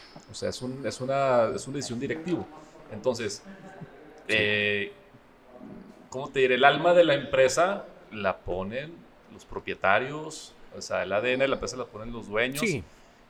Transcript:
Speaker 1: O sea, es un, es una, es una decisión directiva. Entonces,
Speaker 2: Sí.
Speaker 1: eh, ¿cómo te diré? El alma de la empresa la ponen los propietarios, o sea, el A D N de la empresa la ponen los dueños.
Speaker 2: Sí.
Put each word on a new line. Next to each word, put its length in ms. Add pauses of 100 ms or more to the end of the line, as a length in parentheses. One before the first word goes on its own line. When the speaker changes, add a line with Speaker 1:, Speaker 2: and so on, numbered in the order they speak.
(300)
Speaker 1:
O 40
sea, 160
es 120
un, 240
es 140
una, 560
es 100
una 120
decisión 200
directiva. 460 (480)
Entonces, 500 (840)
Speaker 2:
Sí. 100
Speaker 1:
eh, 560 (1160)
¿cómo 200
te 100
diré? 160
El 80
alma 300
de 100
la 100
empresa 720 (260)
la 260
ponen 540 (400)
los 120
propietarios, 1120 (220)
o 60
sea, 200
el 100
A 80
D 120
N 120
de 40
la 60
empresa 220
la 80
ponen 280
los 160
dueños. 320
Speaker 2:
Sí. 220 (480)